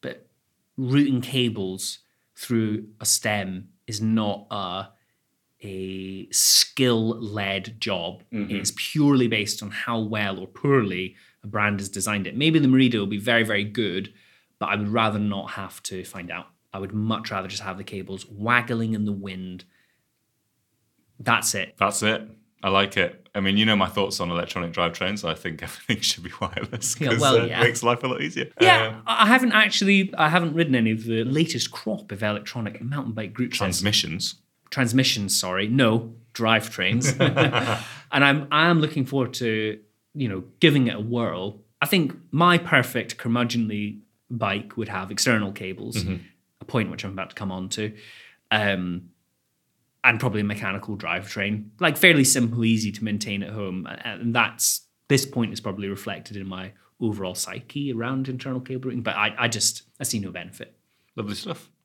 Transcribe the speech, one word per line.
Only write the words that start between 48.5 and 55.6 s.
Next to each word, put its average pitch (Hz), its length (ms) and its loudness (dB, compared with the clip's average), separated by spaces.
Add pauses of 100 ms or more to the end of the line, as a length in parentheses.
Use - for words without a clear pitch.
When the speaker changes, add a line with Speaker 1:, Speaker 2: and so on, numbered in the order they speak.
Speaker 1:
um, 92 580 0 (960)
and 117 140 4
probably 107 220 0
a 101 40 0
mechanical 101 500 -4
drivetrain, 101 680 -4 (140)
like, 160 180 2
fairly 156 260 8
simple, 120 400 2
easy 107 280 2
to 101 120 -8
maintain 104 400 -4
at 82 60 -8
home. 95 400 -6
A-, - 180 -12
and 113 280 -4
that's, - 460 2 (280)
this 139 160 4
point 117 260 -2
is - 80 -10
probably 98 300 -6